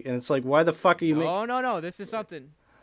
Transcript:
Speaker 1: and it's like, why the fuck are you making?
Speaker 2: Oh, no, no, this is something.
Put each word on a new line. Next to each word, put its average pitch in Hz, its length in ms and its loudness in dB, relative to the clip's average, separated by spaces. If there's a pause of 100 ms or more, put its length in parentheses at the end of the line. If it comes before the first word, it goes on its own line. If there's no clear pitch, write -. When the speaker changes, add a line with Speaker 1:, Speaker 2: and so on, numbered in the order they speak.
Speaker 1:
and 127 100 -4
it's 123 140 -4
like, 135 140 2
why 143 200 4
the 165 100 2
fuck 170 280 2
are 175 40 0
you 156 100 4
making? 156 140 0
Speaker 2:
Oh, 196 160 -2
no, 247 160 -2
no, 233 200 -2
this 175 180 -10
is 196 100 -12
something. 165 420 -10 (320)